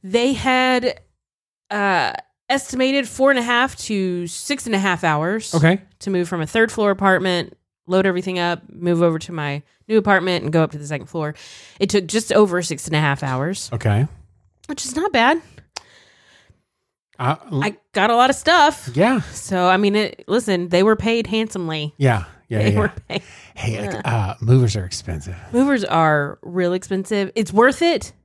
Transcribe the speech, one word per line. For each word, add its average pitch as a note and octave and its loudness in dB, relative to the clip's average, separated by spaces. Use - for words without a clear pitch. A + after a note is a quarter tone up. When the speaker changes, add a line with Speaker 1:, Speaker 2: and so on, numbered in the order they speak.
Speaker 1:
They A#3 0
had, B3+ 0
uh, G3 0
estimated C4+ 0
four C4+ 2
and C4 -2
a A#3+ -4
half A#3+ 0
to F#3 -4
six - -8
and A3+ -2
a F#3+ 2
half F#3+ -2
hours E3+ -2
Speaker 2:
Okay. E3 4
Speaker 1:
to - -8
move F3+ 0
from F3 -4
a D#3 -4
third A3+ 4
floor G#3 2
apartment, F#3+ 2
load F#3 2
everything F#3 -2
up, E3+ -2
move F3 0
over E3 4
to F3 -14
my D3 -6
new A3 2
apartment, F#3 2
and D3 -4
go E3 4
up D#3+ -2
to D3+ -12
the D3 -12
second C#3+ -8
floor. D3+ -6
It G3+ 0
took G3 2
just A3+ -2
over F3+ 4
six E3 -8
and D#3 -2
a D3+ 2
half C#3+ 0
hours. C#3 -4
Speaker 2:
Okay. A2 2
Speaker 1:
Which C#4+ -8
is B3+ -8
not F#4 -2
bad. C#4 2
Speaker 2:
Uh, C3 0
l- C#3 -2
Speaker 1:
I G#3 -4
got G3+ 2
a A#3 2
lot B3+ 4
of C#4 2
stuff. D#4 2
Speaker 2:
Yeah. G#3+ 2
Speaker 1:
So, - -2
I F#3 6
mean, G3+ 2
it, - -2
listen, F#3 0
they F3+ 4
were A3 6
paid A3+ -2
handsomely. E3+ -4
Speaker 2:
Yeah. A#2 2
Yeah, A2 -2
Speaker 1:
They G#2+ 2
Speaker 2:
yeah. G#2 2
Speaker 1:
were G#2 0
paid. - -8
Speaker 2:
Hey, A2 -6
Speaker 1:
Yeah. C#3+ -6
Speaker 2:
uh, A2 -2
movers A#2 4
are G2+ -4
expensive. F2 -10
Speaker 1:
Movers B3+ 2
are D3+ 0
real F3 -2
expensive. F#3+ -4
It's A3 -2
worth B3 4
it. E4+ 0